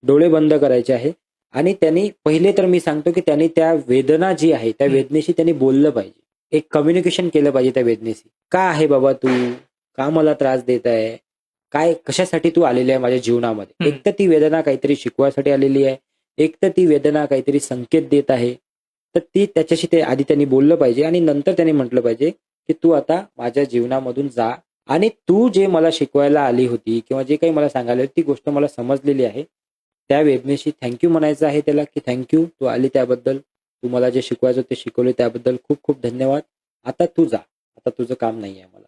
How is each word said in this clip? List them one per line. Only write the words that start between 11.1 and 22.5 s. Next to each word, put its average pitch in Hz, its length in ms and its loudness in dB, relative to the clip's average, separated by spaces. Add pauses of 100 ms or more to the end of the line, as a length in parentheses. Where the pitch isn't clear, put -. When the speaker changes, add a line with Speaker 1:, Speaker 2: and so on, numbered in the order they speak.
Speaker 1:
काय, 160 220 0
कशासाठी 170 560 -2
तू 170 120 2
आलेली 127 300 0
आहे 131 80 2
माझ्या 123 200 0
जीवनामध्ये?" 117 680 -4
Speaker 2:
हम्म. 147 100 0
Speaker 1:
एक 135 100 -10
तर 202 60 2
ती 196 160 0
वेदना 156 340 4
काहीतरी 143 340 0
शिकवायसाठी 139 560 -2
आलेली 139 320 2
आहे, 131 120 0 (420)
एक 160 240 0
तर 196 80 2
ती 180 160 2
वेदना 147 400 2
काहीतरी 139 340 0
संकेत 131 520 -2
देत 143 200 2
आहे, 123 220 0 (640)
तर 175 40 2
ती, 196 260 0
त्याच्याशी 165 460 -2
ते 165 100 4
आधी 131 220 -2
त्यांनी 143 220 2
बोललं 139 300 4
पाहिजे 135 280 0
आणि 165 160 0
नंतर 151 320 0
त्यांनी 165 200 0
म्हटलं 127 300 0
पाहिजे 120 280 0
की - 440 -10